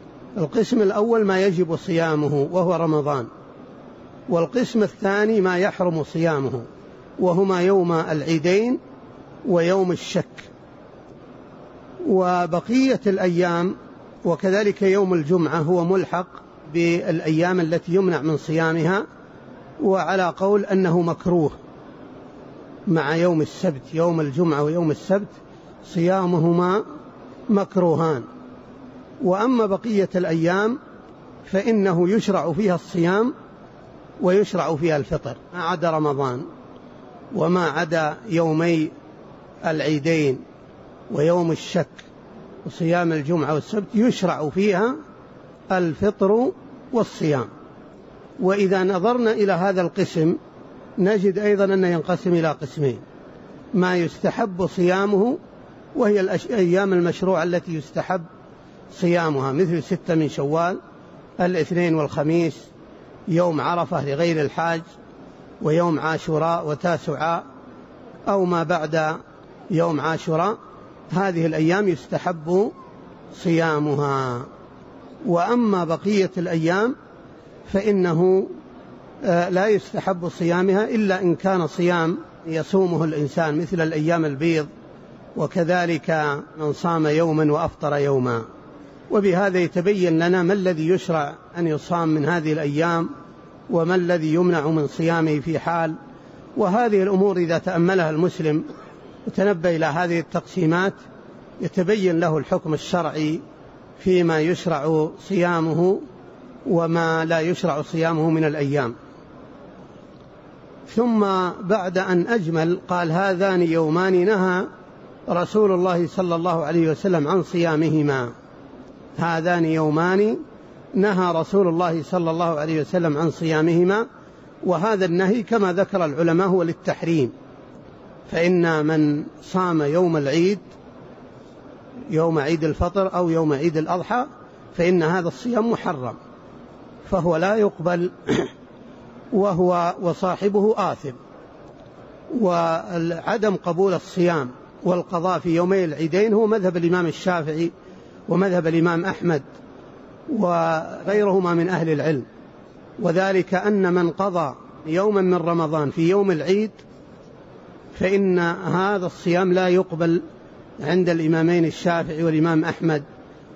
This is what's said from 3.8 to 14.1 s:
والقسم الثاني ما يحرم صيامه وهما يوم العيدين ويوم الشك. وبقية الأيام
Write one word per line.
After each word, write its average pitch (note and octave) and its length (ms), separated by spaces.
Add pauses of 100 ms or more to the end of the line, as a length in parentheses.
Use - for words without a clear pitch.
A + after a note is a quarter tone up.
والقسم G#3 540
الثاني G#3 580
ما F3+ 160
يحرم F3 460
صيامه C#3 580 (580)
وهما F#3 420
يوم F3+ 300
العيدين E3 880 (680)
ويوم F3+ 440
الشك. - 340 (1800)
وبقية F#3 1000
الأيام F3+ 680 (500)